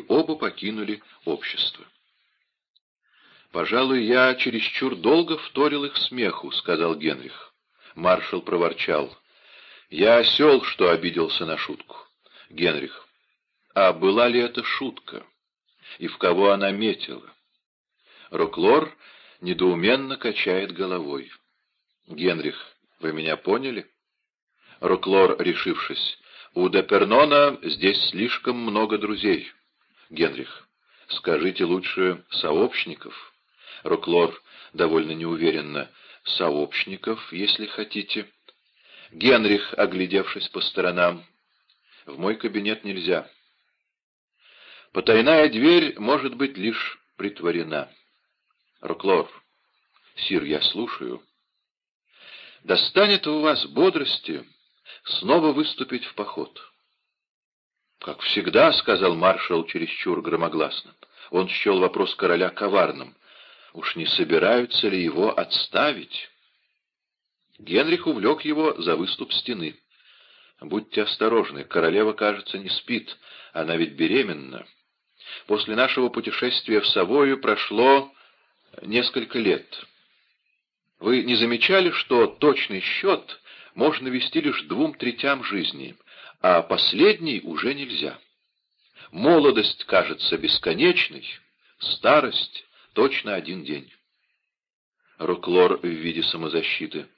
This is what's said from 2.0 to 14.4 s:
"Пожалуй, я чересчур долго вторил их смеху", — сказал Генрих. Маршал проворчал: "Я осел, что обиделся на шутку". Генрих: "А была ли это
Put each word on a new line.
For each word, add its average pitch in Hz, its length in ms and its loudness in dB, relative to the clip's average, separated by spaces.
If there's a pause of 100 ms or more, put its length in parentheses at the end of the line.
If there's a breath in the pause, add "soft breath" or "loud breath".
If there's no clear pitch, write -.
"Пожалуй, 120 520 0
я 127 320 4
чересчур 123 580 -4
долго 151 440 2
вторил 143 460 -2
их 143 120 -8
смеху", — 98 560 -4
сказал 82 420 0
Генрих. 71 580 -8 (440 soft breath)
Маршал 90 460 0
проворчал: 82 760 -2 (720 soft breath)
"Я 107 300 6
осел, 135 440 6
что - 280 2
обиделся 85 560 0
на 78 100 -6
шутку". - 400 -12 (520 soft breath)
Генрих: 76 600 -4 (640)
"А 95 180 6
была 98 360 4
ли 120 100 2
это 120 240 -2